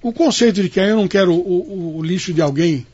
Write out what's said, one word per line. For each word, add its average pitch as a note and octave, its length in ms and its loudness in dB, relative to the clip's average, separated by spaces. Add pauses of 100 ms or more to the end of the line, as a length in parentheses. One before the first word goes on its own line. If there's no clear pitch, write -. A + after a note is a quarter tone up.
O A#3 100 -4
conceito A#3 480 2
de F#3 80 0
que, - 120 -2
"Ah, G3 80 2
eu A3 80 2
não G#3 100 2
quero F#3 260 2
o, E3 60 2
o, F3+ 600 -4
o D#3+ 40 -6
lixo F3 320 -4
de E3 80 2
alguém D3 520 0